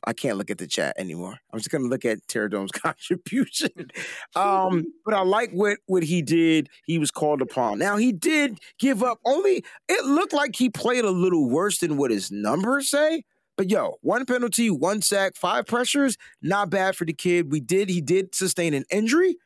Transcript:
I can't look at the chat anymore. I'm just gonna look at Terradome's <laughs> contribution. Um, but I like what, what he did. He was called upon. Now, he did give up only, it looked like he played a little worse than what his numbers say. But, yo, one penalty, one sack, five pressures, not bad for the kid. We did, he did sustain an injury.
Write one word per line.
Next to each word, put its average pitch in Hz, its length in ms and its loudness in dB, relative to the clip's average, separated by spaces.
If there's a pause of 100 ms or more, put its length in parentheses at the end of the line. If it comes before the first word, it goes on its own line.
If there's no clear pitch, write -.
I - 80 -4
can't 110 260 -2
look 98 120 -6
at 101 80 -6
the 90 100 -8
chat 73 300 -2
anymore. 90 380 -8 (160)
I'm 110 60 -8
just 107 120 -8
gonna 139 180 -2
look 127 160 -4
at 110 140 0 (100)
Terradome's 101 440 -2
<laughs> - 0 -
contribution. - 1160 -4 (460)
Um, 185 480 2 (200)
but 214 100 0
I 196 80 2
like 208 280 2
what, 202 360 0
what 185 180 2
he 165 180 0
did. 160 460 4 (180)
He 165 140 0
was 147 120 0
called 151 300 0
upon. 117 380 -2
Now, 202 160 0
he 233 160 2
did 269 460 0 (200)
give 247 240 2
up 240 220 -2
only, 349 400 2 (240)
it 403 160 0
looked 302 280 2
like 285 240 0
he 254 140 2
played 247 340 0
a 202 60 2
little 175 400 2
worse 165 280 0
than 156 180 -2
what 139 160 2
his 98 180 -2
numbers 185 600 0
say. 302 320 2 (340)
But, 190 140 -2
yo, 135 300 0
one 233 260 0
penalty, 240 420 0
one 185 320 0
sack, 196 360 0
five 185 300 -2
pressures, 254 500 2 (260)
not 196 280 0
bad 190 260 2
for - 80 -4
the 165 80 -4
kid. 170 400 0
We 151 80 0
did, 185 280 2
he 180 120 0
did 185 340 0
sustain 170 400 0
an - 160 -2
injury. 285 560 2